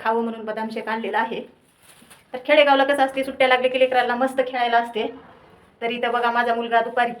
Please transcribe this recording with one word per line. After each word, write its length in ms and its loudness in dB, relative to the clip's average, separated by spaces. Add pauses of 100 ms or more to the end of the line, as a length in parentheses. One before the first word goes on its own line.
खावं, 220 0
म्हणून 220 -8
बदाम 280 -6
शेक 160 -8
आणलेला 300 -4
आहे. 220 -4 (920)
तर 120 -10
खेडेगावला 380 4
कसं 200 2
असते, 200 -2
सुट्ट्या 240 0
लागले 220 2
की 100 -2
लेकरांना 360 2
मस्त 320 -2
खेळायला 300 0
असते. 280 -2 (760)
तर 80 -2
इथं 220 -2
बघा, 200 2
माझा 240 2
मुलगा 260 2
दुपारी 400 0